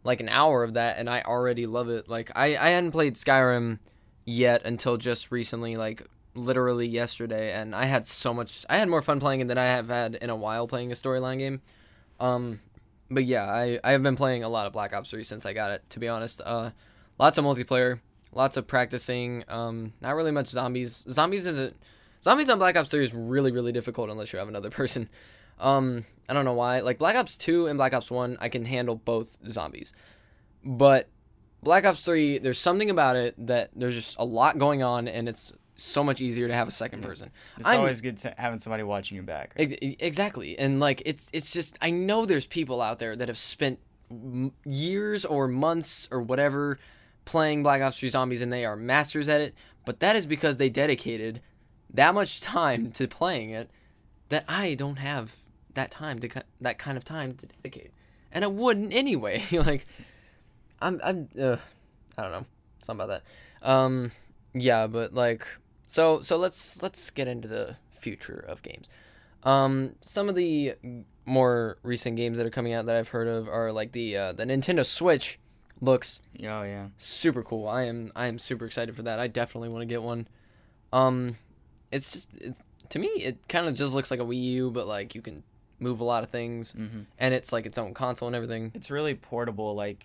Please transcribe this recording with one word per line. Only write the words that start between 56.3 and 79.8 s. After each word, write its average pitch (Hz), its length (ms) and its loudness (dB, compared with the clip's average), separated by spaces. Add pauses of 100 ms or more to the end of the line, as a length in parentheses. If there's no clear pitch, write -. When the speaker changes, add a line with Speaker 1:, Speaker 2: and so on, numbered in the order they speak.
Speaker 1:
that 123 180 -2
kind 139 200 -8
of 123 60 -12
time 143 320 -8
to - 100 -20
dedicate. - 460 -18 (380)
And 196 140 -2
I 208 40 0
wouldn't 208 440 2
anyway. 131 540 2
<laughs> - 60 -2
Like, 151 340 4 (920)
I'm, 180 220 -2
I'm, 175 260 -2 (120)
uh, 131 160 2 (600)
I 113 40 -6
don't 92 100 -6
know. 95 140 -8 (360)
Something 104 240 -8
about 98 160 -6 (400)
that. - 60 -2
Um, 131 420 4 (420)
yeah, 123 340 4
but, 113 280 -4
like, 120 320 0 (400)
so, 160 360 4
so 160 140 0
let's, - 460 -2
let's - 280 -6
get 135 180 -4
into 117 200 -8
the 110 280 -6 (160)
future - 560 -12
of 78 140 -12
games. - 260 -16 (560)
Um, 135 560 2
some 202 280 -4
of 196 60 -2
the 156 400 0 (500)
more 123 580 2
recent 120 340 -4
games 117 220 -2
that 117 80 0
are 117 40 -2
coming 117 220 -4
out 113 140 -2
that 117 100 2
I've 113 120 0
heard 117 200 -2
of 113 200 -4
are, 113 240 -2
like, 110 200 -4
the, 117 240 -4
uh, 98 160 -2
the 87 120 -6
Nintendo 135 400 2
Switch - 540 2 (420)
looks 127 400 2 (200)
Speaker 2:
Oh, 107 220 -8
yeah. 101 260 -10 (100)
Speaker 1:
super 131 440 0
cool. 110 260 -6
I 120 160 0
am, 117 320 -8
I 120 100 -4
am 120 120 -6
super 117 280 -6
excited 113 300 -6
for 117 60 -12
that. 113 180 -4
I 123 80 -2
definitely 117 400 -6
wanna 117 180 -8